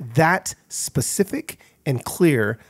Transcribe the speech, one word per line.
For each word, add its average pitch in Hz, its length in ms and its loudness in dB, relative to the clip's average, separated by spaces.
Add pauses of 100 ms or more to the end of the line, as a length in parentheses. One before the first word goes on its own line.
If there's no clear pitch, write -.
(160)
that 160 400 2 (140)
specific - 880 -4 (280)
and 131 200 -2
clear 120 540 2 (100)